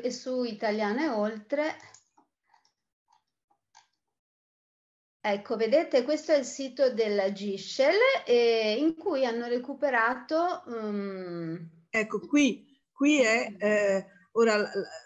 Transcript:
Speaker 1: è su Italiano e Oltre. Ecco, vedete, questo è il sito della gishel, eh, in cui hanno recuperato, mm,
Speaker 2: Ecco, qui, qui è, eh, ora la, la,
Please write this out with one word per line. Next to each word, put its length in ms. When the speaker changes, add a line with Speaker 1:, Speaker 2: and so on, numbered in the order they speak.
Speaker 1:
è 80
su 360
Italiano 580
e 80
Oltre. 640
Ecco, 340
vedete, 460
questo 300
è 60
il 80
sito 480
della 380
gishel, 640
eh, 540
in 180
cui 300
hanno 200
recuperato, 1200
mm, 840
Speaker 2:
Ecco, 300
qui, 600
qui 300
è, 380
eh, 480
ora 240
la, 160
la, 160